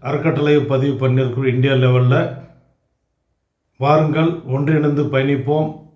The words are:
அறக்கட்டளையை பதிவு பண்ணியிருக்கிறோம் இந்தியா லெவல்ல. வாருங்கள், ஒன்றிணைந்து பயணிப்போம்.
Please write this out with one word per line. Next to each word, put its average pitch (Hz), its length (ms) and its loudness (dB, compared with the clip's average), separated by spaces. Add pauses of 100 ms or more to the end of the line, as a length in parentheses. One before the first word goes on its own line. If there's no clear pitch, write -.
அறக்கட்டளையை 147 520 2 (120)
பதிவு 135 260 0
பண்ணியிருக்கிறோம் 127 540 0
இந்தியா 131 220 2 (100)
லெவல்ல. 127 300 4 (1700)
வாருங்கள், 156 480 2 (260)
ஒன்றிணைந்து 147 500 0 (100)
பயணிப்போம். 139 560 -2 (260)